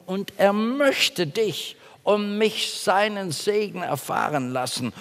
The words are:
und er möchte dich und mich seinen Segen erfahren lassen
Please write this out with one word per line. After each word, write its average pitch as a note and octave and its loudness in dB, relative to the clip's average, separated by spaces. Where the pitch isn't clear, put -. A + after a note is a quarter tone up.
und F#3+ -6
er G3+ 6
möchte A3+ 0
dich G3 -2
und G#3 2
mich G#3+ 0
seinen G3 2
Segen G3+ -2
erfahren C3+ -2
lassen B2 -4